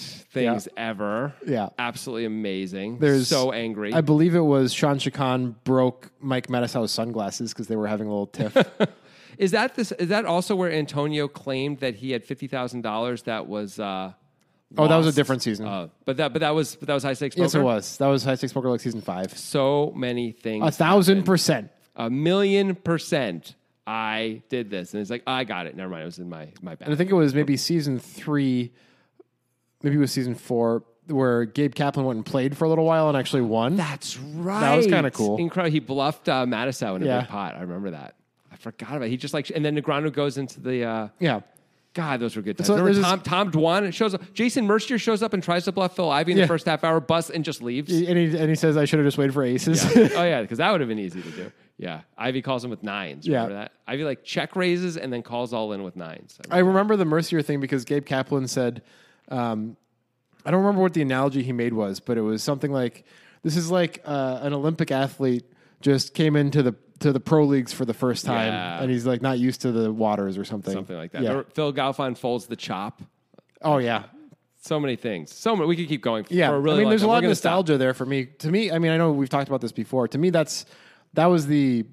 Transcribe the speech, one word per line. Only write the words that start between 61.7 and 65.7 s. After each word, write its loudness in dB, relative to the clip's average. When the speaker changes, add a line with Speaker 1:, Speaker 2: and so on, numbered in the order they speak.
Speaker 2:
was, -2
but -2
it 0
was 0
something -2
like, -4
This 0
is -2
like, 0
uh, -4
an -2
Olympic -2
athlete 0